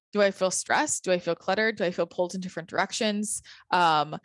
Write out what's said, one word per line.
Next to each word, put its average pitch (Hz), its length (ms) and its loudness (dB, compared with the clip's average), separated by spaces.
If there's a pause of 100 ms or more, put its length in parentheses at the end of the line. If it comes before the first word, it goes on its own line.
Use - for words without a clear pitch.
(140)
do 208 80 2
I 196 100 4
feel 185 180 0
stressed? - 540 0
Do 185 80 0
I 180 80 2
feel 170 160 -2
cluttered? 214 400 -2
Do 208 80 -4
I 180 80 0
feel 175 160 -2
pulled 180 260 -4
in 190 80 -6
different 180 280 -10
directions? 208 760 -2 (280)
Um, 151 540 4